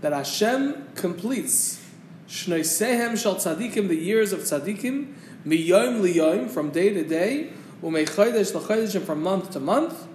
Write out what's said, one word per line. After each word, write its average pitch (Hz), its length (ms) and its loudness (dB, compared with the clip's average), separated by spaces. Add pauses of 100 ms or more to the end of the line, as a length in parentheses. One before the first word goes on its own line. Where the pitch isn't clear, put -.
that 147 120 0
Hashem 247 800 0
completes, 180 920 -2 (420)
Shnoisehem 226 920 0
Shal 190 140 2
Tzadikim, 190 520 -2
the 170 80 2
years 196 380 2
of 180 80 -4
Tzadikim, 214 720 -4 (320)
Miyom 196 560 4
Liyom, 175 480 4
from 147 220 -2
day 185 220 2
to 170 100 -2
day, 185 480 -2 (320)
Umei 160 240 0
Chodesh 214 460 2
Lachodesh, 208 420 -2
and 170 100 -2
from 151 160 -4
month 180 300 -2
to 143 80 -8
month, 220 560 -2